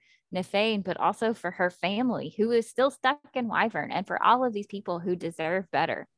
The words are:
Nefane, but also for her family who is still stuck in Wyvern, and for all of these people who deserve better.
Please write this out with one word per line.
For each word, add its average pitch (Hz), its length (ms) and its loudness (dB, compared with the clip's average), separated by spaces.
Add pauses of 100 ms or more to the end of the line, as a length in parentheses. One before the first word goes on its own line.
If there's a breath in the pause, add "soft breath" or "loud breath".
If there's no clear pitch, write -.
(340 soft breath)
Nefane, 202 500 0
but 180 140 -4
also 214 360 0
for 180 180 -6
her 180 180 0
family 196 680 -2
who 226 140 2
is 233 180 2
still 262 220 2
stuck 277 280 0 (140)
in 247 160 -2
Wyvern, 180 420 0
and 180 160 -4
for - 140 -4
all 254 240 4
of 240 80 0
these 202 140 -6
people 196 320 -6
who 180 160 -2
deserve 170 560 -4
better. 139 360 0 (100)